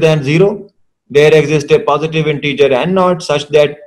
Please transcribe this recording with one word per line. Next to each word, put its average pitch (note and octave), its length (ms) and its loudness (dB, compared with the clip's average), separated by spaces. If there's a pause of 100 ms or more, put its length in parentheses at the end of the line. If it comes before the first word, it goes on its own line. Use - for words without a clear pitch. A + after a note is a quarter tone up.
than D#3 240 0
zero, F3+ 200 2 (640)
there D3 300 4
exists D3 300 -2
a D3+ 200 2
positive D#3 440 -2
integer C#3 440 0
N E3 140 -2
naught F3+ 280 0
such D3 260 -4 (120)
that D3 280 0